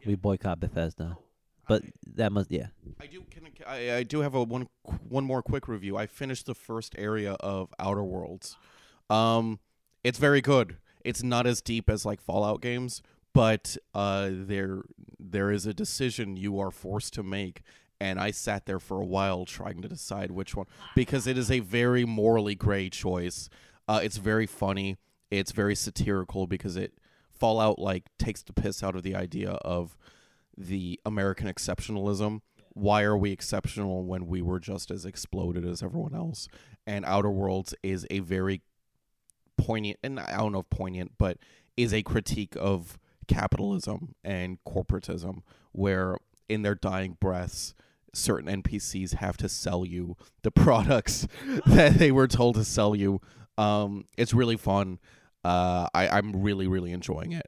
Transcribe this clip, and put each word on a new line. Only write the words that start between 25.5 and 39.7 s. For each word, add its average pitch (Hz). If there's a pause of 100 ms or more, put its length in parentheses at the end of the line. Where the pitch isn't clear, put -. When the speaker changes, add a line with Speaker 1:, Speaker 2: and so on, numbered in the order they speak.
Speaker 1:
very 101
satirical 95
because 90
it, 92 (360)
Fallout, 110
like, 92 (140)
takes -
the -
piss -
out 95
of 90
the 95
idea 95
of 87 (600)
the 90
American 101
exceptionalism. 101 (340)
Why 104
are 104
we 101
exceptional 92
when 90
we 87
were 90
just -
as 95
exploded 87
as 87
everyone -
else? - (380)
And 101
Outer 101
Worlds 95
is 95
a 98
very 92 (960)
poignant, 107